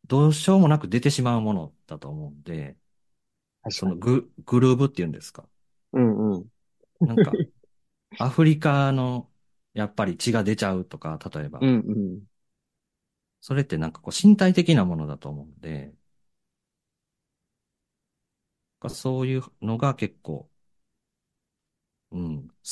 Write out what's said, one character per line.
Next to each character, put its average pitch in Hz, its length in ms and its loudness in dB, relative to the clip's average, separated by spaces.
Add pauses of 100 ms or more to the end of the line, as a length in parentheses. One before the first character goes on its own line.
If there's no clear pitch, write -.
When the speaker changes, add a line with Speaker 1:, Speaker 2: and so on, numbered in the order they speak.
Speaker 1:
ど 143 200 4
う 156 40 4
し 151 160 -2
よ 190 80 6
う - 20 8
も 180 80 8
な 147 140 4
く 90 80 -10
出 117 120 0
て 143 100 2
し 131 120 -2
ま 120 140 0
う 113 60 0
も 107 120 0
の 80 180 -6 (140)
だ 76 140 -14
と 69 80 -16
思 76 200 -12
う - 40 -14
ん 71 100 -20
で。 73 340 -12 (840)
Speaker 2:
確 - 0 -
か 117 60 -10
に。 - 60 -8
Speaker 1:
そ 95 120 -6
の 90 100 -2
グ-、 120 360 0 (140)
グ 123 140 2
ル 131 120 6
ー 123 40 2
ブ 135 100 0
っ - 20 -2
て 90 140 -6
い - 20 -2
う 82 40 -4
ん 76 40 -8
で - 80 -14
す - 120 -20
か。 - 160 -20 (440)
Speaker 2:
う 131 80 0
ん 107 320 2
う 92 80 -4
ん。 101 60 -18 (540)
Speaker 1:
な 127 140 2
ん - 20 2
か、 208 180 4
Speaker 2:
<laughs> - 840 -10
Speaker 1:
ア 123 100 -2
フ 160 160 4
リ 156 140 6
カ 139 320 2
の、 127 400 -4 (420)
や 107 120 -4
っ 101 100 -10
ぱ 107 100 0
り 87 120 -4
血 120 160 -2
が 110 100 0
出 101 140 0
ち - 80 -4
ゃ 95 100 -2
う 92 100 -4
と - 140 -18
か、 78 200 -10 (140)
例 76 120 -8
え 73 40 -10
ば。 73 120 -12
Speaker 2:
う 85 40 0
ん 127 160 4
う 107 120 -6 (240)
ん。 101 60 -16 (1200)
Speaker 1:
そ - 140 -8
れ 139 80 0
っ - 20 0
て - 140 -6
な 80 100 -4
ん 80 40 -8
か - 80 -20
こ - 120 -12
う、 - 160 6
身 208 80 10
体 185 160 4
的 170 220 4
な 104 100 4
も 87 120 -2
の 78 100 -6
だ 73 100 -10
と - 120 -16
思 73 160 -12
う - 20 -20
ん 80 140 -20
で。 73 320 -12 (3000)
そ 131 320 -6
う 127 80 -4
い 131 100 -2
う 127 40 -6 (200)
の 113 160 -4
が 139 160 0
結 - 280 -6
構、 - 280 -14 (1600)
う 92 80 -10
ん、 76 300 -10
好 - 60 -20 (180)